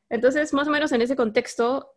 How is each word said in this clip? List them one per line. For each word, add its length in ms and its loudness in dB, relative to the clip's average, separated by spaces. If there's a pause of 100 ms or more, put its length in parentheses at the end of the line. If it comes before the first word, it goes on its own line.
Entonces, 440 0
más 140 0
o 40 0
menos 200 0
en 100 2
ese 140 0
contexto, 800 -2